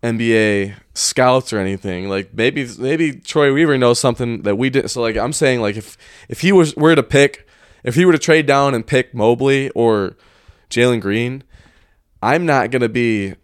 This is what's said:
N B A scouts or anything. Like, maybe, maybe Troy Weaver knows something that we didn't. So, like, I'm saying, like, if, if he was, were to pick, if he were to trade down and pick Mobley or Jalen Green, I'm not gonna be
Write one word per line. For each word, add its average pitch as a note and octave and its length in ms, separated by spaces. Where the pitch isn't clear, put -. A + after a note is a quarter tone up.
N A#2 140
B A2+ 200
A G2+ 380
scouts B2+ 600
or G#2+ 60
anything. F#2+ 500
Like, G2 240
maybe, C3 340
maybe D3+ 360
Troy C#3+ 400
Weaver D3 240
knows A#2+ 220
something A#2+ 420
that G#2 160
we C3 120
didn't. C3 200
So, B2 120
like, A2+ 140
I'm A#2+ 180
saying, B2+ 280
like, G#2 160
if, - 200
if - 140
he F3 100
was, E3+ 240
were D#3 180
to C#3 100
pick, - 440
if - 100
he F3 80
were F3+ 80
to D#3 80
trade D#3 260
down C#3 300
and A2+ 100
pick B2+ 280
Mobley B2+ 580
or A2 460
Jalen A#2+ 300
Green, A#2 440
I'm D#3 260
not B2+ 240
gonna B2 180
be A2 540